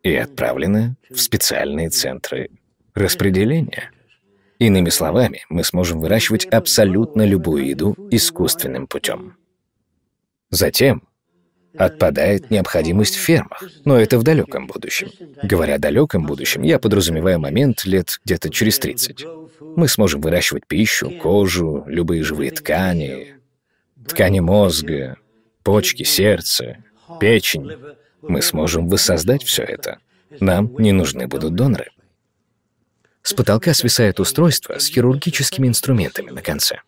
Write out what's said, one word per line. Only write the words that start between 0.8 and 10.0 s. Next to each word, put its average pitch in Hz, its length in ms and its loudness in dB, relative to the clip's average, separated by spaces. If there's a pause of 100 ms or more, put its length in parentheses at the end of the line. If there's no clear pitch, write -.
в - 100 -8
специальные 78 680 -2
центры 65 600 -6 (460)
распределения. 98 960 0 (680)
Иными 95 320 4
словами, 92 600 0
мы 82 160 -2
сможем 85 340 -2
выращивать 104 460 0
абсолютно 107 800 2
любую 80 420 2
еду - 300 -2 (120)
искусственным 67 760 -2
путем. - 480 -8 (1120)